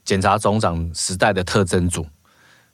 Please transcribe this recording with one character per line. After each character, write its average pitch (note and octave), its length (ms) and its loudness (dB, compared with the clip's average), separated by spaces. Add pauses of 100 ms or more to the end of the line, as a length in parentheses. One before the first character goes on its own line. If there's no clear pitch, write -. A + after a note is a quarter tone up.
检 G2 180 0
察 G2+ 160 4
总 G#2+ 220 2
长 E2+ 340 -2
时 - 220 -6
代 G#2+ 160 2
的 F#2+ 100 -2
特 G2 220 2
侦 F2+ 260 0
组， E2 160 -6 (680)